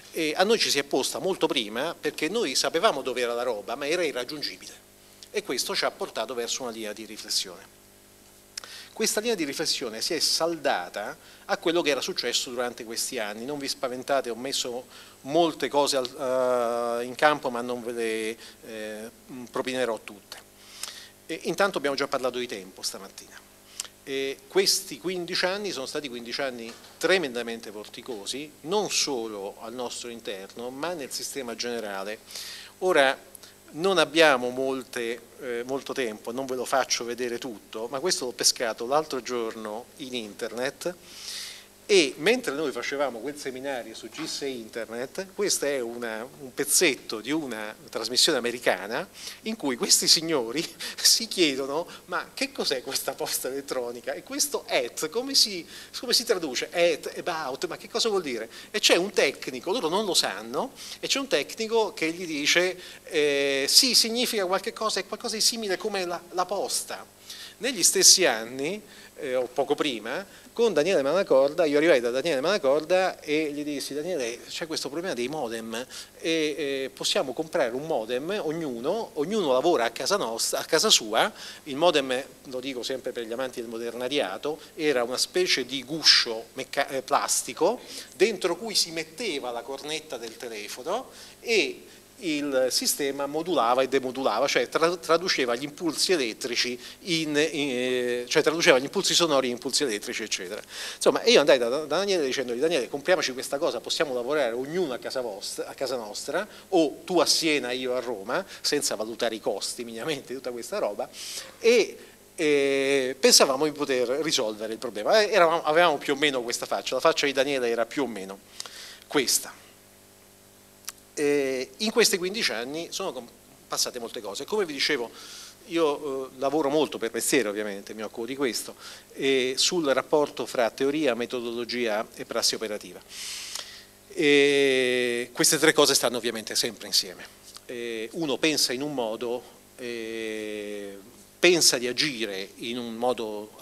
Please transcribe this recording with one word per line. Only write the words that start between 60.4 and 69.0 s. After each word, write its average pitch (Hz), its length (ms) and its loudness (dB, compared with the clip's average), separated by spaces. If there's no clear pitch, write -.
e - 60 -6
c'è 262 140 -2
un 277 80 -4
tecnico 214 640 0
che 160 180 -2
gli 175 140 -8
dice: 170 540 2
"Eh, 139 640 2
sì, 254 240 6
significa 226 540 2
qualche 190 260 -2
cosa, 214 260 -2
è 180 60 -6
qualcosa 220 300 -6
di 208 60 -4
simile 208 360 0
come 202 300 -4
la, 170 120 -6
la 180 160 0
posta." - 580 -4
Negli 220 260 -2
stessi 185 420 8
anni, 131 560 0